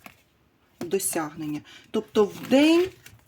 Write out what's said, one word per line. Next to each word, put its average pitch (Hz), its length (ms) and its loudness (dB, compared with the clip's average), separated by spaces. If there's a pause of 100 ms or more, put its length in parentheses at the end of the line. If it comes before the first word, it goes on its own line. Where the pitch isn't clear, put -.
(800)
Досягнення. 160 800 -6 (300)
Тобто - 340 0
в 180 260 -10
день 320 380 4 (400)